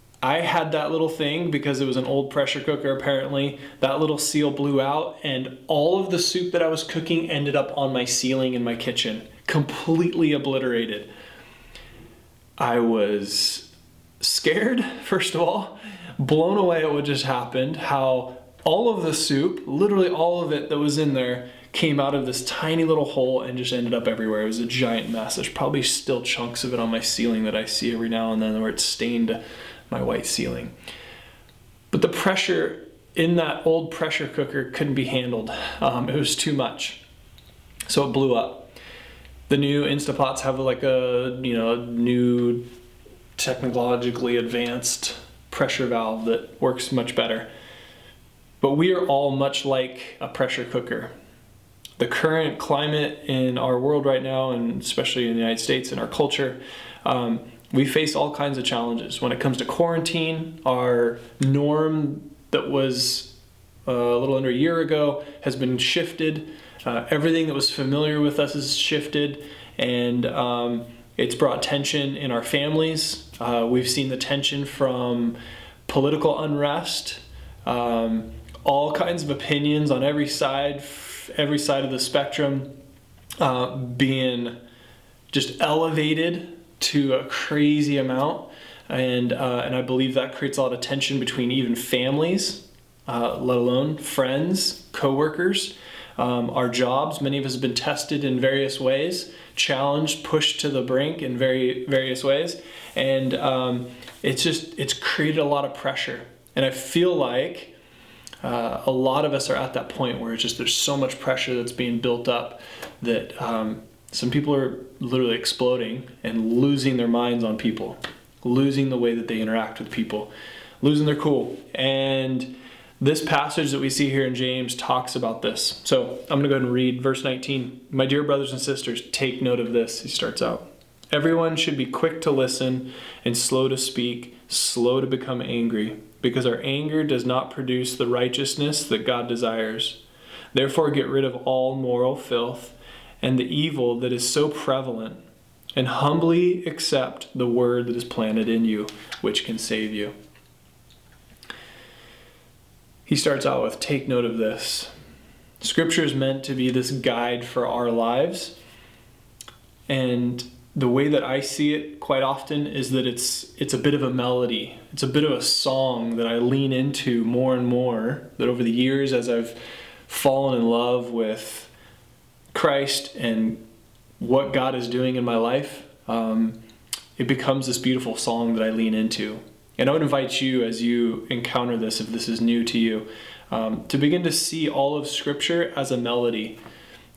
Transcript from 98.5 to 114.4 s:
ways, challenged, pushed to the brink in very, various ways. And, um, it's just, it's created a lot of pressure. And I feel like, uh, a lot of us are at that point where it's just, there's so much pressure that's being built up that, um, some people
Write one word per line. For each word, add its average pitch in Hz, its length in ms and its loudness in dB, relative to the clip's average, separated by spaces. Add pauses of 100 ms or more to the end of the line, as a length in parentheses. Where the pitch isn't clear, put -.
ways, 143 520 0 (240)
challenged, 143 680 0
pushed - 360 2
to 147 100 0
the 131 140 2
brink 139 400 0
in 127 120 -2
very, 127 500 2
various 131 380 2
ways. 147 380 2 (340)
And, 131 380 2
um, 127 540 0 (340)
it's - 220 0
just, - 340 -2
it's 139 160 -4
created 156 460 0
a 147 60 2
lot 143 200 2
of 135 80 -6
pressure. 131 480 -4 (340)
And 135 80 2
I 131 60 4
feel 170 460 2
like, 135 580 -2 (720)
uh, 120 420 -2
a 131 60 4
lot 131 340 2
of 143 80 0
us 135 160 -2
are - 60 0
at 131 180 -2
that - 160 -4
point 127 300 -2
where 117 120 -6
it's 113 120 -4
just, 110 160 -2
there's 123 160 -2
so 143 200 0
much 131 240 0
pressure 131 360 0
that's 120 160 -2
being 120 260 -2
built 120 300 0
up - 340 -2 (400)
that, 117 400 -2
um, 113 400 -4 (300)
some 127 200 -2
people 147 240 2